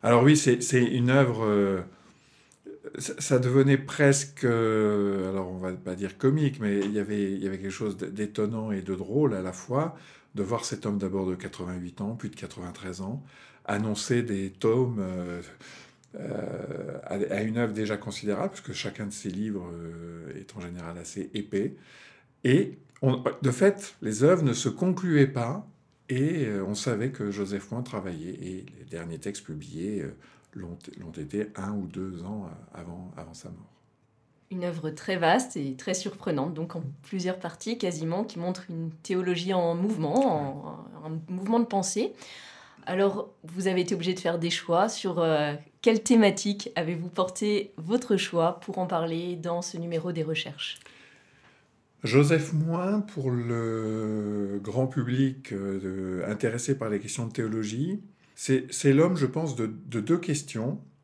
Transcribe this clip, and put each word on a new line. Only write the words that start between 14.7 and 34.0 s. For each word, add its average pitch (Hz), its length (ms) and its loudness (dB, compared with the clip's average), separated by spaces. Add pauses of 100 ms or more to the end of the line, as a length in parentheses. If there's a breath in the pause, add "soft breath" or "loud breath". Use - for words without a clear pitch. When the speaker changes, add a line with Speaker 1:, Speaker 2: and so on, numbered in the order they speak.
Speaker 1:
euh, 90 420 -4 (720 loud breath)
euh, - 880 -8
à, - 120 -8
à 101 280 -2
une 110 140 -2
œuvre 117 160 0
déjà 104 240 -2
considérable, 104 540 -4
parce - 100 -16
que - 120 -12
chacun - 340 -6
de 98 60 -6
ses - 180 -8
livres, 98 420 -4
euh, 85 680 -12
est - 180 -16
en 104 40 -12
général 87 380 -10
assez 85 360 -8
épais. 101 400 -2 (680 loud breath)
Et 147 340 4 (220)
on, 123 240 2 (180)
de 135 80 4
fait, 196 500 2
les 110 220 0
œuvres 165 220 6
ne 120 80 4
se 117 160 0
concluaient 175 580 4
pas, 135 420 -2 (400)
et, 143 360 2
euh, 104 220 -2
on 101 80 -2
savait 117 360 0
que 104 200 -4
Joseph 101 400 -4
Moin 113 100 -4
travaillait, 98 540 -6
et 92 320 -10 (120)
les 87 120 -18
derniers 82 280 -8
textes 101 260 -8
publiés, 80 580 -6
euh, 139 120 -8 (380 loud breath)
l'ont, 87 240 -12 (240)
l'ont 82 120 -12
été 92 340 -4 (100)
un 98 160 -6
ou 101 140 -4
deux 92 380 -8
ans, 104 200 -8
euh, - 340 -16
avant, 87 380 -14
avant 85 160 -14
sa - 160 -16
mort. 87 240 -18 (800)